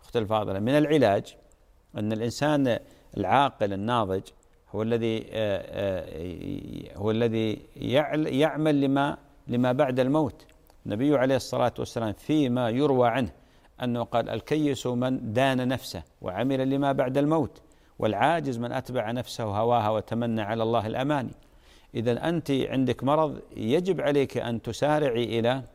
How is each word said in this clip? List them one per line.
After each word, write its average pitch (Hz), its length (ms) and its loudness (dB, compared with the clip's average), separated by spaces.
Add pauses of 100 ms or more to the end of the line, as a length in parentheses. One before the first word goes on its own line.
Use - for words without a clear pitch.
أختي - 160 -4
الفاضلة 101 400 0
من 127 200 2
العلاج 139 580 6 (600)
أن 107 160 -2
الإنسان 123 640 0 (380)
العاقل 107 560 2
الناضج 101 500 0 (520)
هو 107 80 -2
الذي، 113 480 0
آه، 104 380 -2
آه، 92 1300 -6
هو 104 140 -2
الذي 110 500 0 (160)
يعل-، 151 500 0
يعمل 147 540 2
لما، 139 360 0 (320)
لما 123 240 2
بعد 131 280 2
الموت. 139 460 0 (400)
النبي 131 300 2
عليه 131 200 4
الصلاة 123 420 -2
والسلام 117 340 -4
فيما 127 580 0
يروى 127 380 4
عنه 117 220 0 (520)
أنه 120 200 -2
قال: 117 280 -2
"الكيس 143 560 -2
من 123 460 -2
دان 127 360 2
نفسه 120 340 -6 (200)
وعمل 131 480 -2
لما 139 220 0
بعد 131 260 0
الموت، 151 440 0 (360)
والعاجز 131 600 0
من 120 140 -6
أتبع 123 380 -4
نفسه 120 340 -6
هواها 110 460 2
وتمنى 113 520 -2
على 110 200 -2
الله 113 240 0
الأماني". 131 460 -2 (640)
إذن 117 240 0
أنت 160 320 -2
عندك 127 540 0
مرض 147 360 0 (160)
يجب 147 440 0
عليك 139 380 0
أن 113 240 -4
تسارعي 120 760 0
إلى 123 240 0 (120)